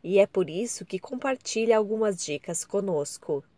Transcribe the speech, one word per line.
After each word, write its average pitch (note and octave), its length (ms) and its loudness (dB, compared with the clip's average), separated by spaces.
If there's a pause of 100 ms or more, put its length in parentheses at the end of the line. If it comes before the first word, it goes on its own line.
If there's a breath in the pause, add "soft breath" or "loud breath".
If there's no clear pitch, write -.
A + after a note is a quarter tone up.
E F3+ 160 2
é G3+ 80 10
por F#3 240 0
isso F#3+ 360 -6
que F#3+ 120 -8
compartilha B3+ 760 0
algumas G#3+ 480 0
dicas D#3 400 -6
conosco. D#3+ 800 -2 (140)